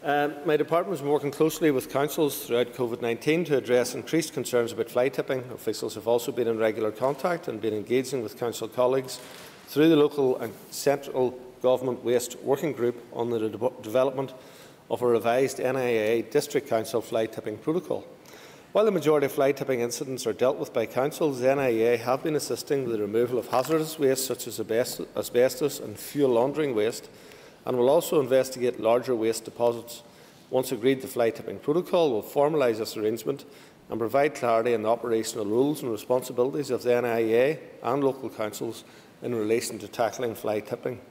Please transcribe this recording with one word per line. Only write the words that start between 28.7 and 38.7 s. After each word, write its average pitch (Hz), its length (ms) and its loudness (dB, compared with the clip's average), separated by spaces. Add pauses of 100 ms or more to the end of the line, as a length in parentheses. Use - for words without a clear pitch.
larger 120 340 2
waste 110 300 0
deposits. 117 580 -2 (460)
Once 131 240 -2
agreed, 131 300 2
the 101 60 -10
fly 120 200 2
tipping - 300 -6
protocol 165 520 2
will 104 120 0
formalise 143 560 2
this 110 180 -6
arrangement 113 480 -2 (460)
and 113 80 -4
provide 135 360 2
clarity 117 400 2
on 107 80 0
the 107 60 0
operational 113 560 0
rules 131 380 2
and 123 100 -4
responsibilities 127 800 -2
of 120 120 -2
the 120 120 4
N 120 100 2
I 117 140 0
A 120 400 4 (240)
and 135 200 0
local 131 280 -2
councils 110 540 -8 (360)